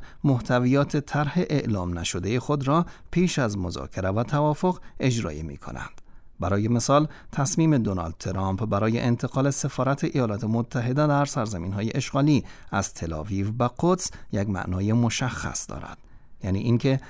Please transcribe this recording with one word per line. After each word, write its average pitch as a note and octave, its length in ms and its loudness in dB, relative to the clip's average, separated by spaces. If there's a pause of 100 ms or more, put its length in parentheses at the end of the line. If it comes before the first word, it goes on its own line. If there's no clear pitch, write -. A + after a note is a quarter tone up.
(240)
محتویات C3 760 2
طرح C#3+ 380 -2
اعلام G2+ 640 0
نشده F#2+ 400 -2
خود C#3+ 280 -2
را D#3+ 180 4 (260)
پیش F3 280 2
از G#2+ 180 0
مذاکره F2+ 520 -4
و G#2 140 0
توافق D3+ 560 2 (200)
اجرایی G#2+ 440 0
می‌کنند. - 580 -10 (380)
برای G2+ 280 2
مثال، C3+ 400 4 (240)
تصمیم D3+ 460 4
دونالد F#2 420 0
ترامپ F#2+ 460 -2
برای G#2+ 340 2
انتقال A#2+ 500 2
سفارت C#3 540 0
ایالات A#2 400 0
متحده A#2+ 640 0
در C#3+ 180 4
سرزمین‌های G#2 680 -2
اشغالی C#3 480 2 (280)
از G2+ 220 -2
تل‌آویو F#2+ 580 -4
به A#2+ 180 0 (100)
قدس F3+ 320 2 (200)
یک G2+ 180 0
معنای F#2+ 440 0
مشخص A#2+ 760 0
دارد. - 280 -10 (480)
یعنی F#2+ 140 0
اینکه B2+ 400 2 (100)